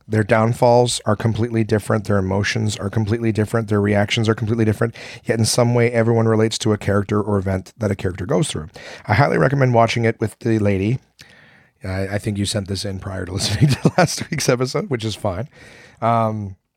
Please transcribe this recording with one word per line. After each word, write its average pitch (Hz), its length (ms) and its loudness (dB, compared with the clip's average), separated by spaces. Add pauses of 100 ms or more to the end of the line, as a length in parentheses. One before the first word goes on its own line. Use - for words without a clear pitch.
Their 107 200 0
downfalls 120 800 4
are 107 100 2
completely 113 480 0
different. 107 400 0
Their 101 140 0
emotions 101 580 -2
are 98 140 -6
completely 113 420 -2
different. 107 380 -2
Their 104 100 2
reactions 104 480 0
are 110 80 2
completely 113 300 0
different. 117 300 0 (280)
Yet 113 160 -2
in 110 60 2
some 120 280 2
way, 120 200 2
everyone 113 340 2
relates 110 300 2
to 107 160 0
a 104 40 0
character 101 440 0
or 101 160 0
event 95 400 -4
that 110 120 -2
a 104 60 -2
character 90 300 -6
goes 156 240 0
through. 78 180 -8 (380)
I 107 80 0
highly 143 240 4
recommend 139 360 4
watching 117 300 2
it 113 160 0
with - 200 -4
the 113 200 0
lady." 101 400 0 (880)
I, 98 300 -4
I - 20 -2
think 104 200 -4
you 101 80 -2
sent 98 220 -4
this 95 160 -6
in 98 160 -8
prior 95 260 -8
to 95 60 -10
<laughs> 95 80 -4
listening 107 300 2
to - 280 0
last - 320 0
week's 151 200 -4
episode, 131 400 -2
which 113 160 -4
is 107 100 -4
fine. 101 320 -6 (540)
Um, 110 560 0 (200)